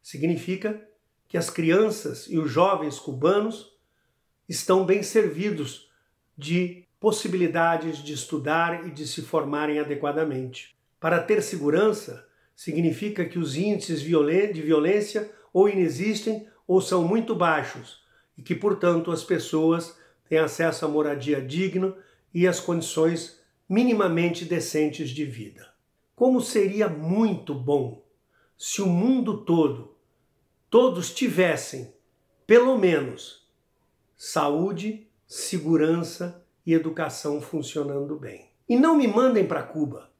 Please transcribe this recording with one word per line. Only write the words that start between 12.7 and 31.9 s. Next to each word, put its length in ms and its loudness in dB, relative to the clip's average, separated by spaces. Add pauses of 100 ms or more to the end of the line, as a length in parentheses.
que 140 -6
os 180 -4
índices 460 -2
violen-, 500 2
de 80 -6
violência 720 0 (200)
ou 160 6
inexistem 800 -2 (200)
ou 160 4
são 200 2
muito 320 0
baixos 720 -2 (300)
e 60 -20
que, 120 -4
portanto, 560 0
as 140 -4
pessoas 760 0 (300)
têm 100 2
acesso 460 0
à 40 -2
moradia 540 0
digna 540 -2 (360)
e 140 4
às 140 2
condições 840 -2 (260)
minimamente 760 2
decentes 680 -2
de 140 -6
vida. 480 -14 (420)
Como 260 4
seria 480 0
muito 640 0
bom 540 -2 (500)
se 240 -6
o 60 0
mundo 520 2
todo, 580 0 (720)
todos 420 4
tivessem, 800 -2 (540)